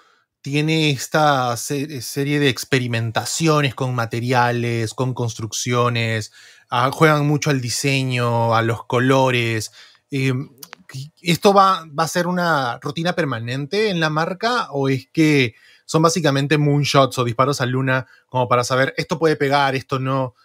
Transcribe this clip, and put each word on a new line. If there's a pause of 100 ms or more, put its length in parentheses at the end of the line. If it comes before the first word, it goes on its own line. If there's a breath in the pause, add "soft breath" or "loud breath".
(420 soft breath)
tiene
esta
se-,
serie
de
experimentaciones
con
materiales,
con
construcciones, (380 loud breath)
ah,
juegan
mucho
al
diseño,
a
los
colores. (400 loud breath)
Eh, (880)
¿esto
va, (120)
va
a
ser
una
rutina
permanente
en
la
marca
o
es
que (300 soft breath)
son
básicamente
moonshots
o
disparos
a
luna (200 soft breath)
como
para
saber
esto
puede
pegar,
esto
no? (120)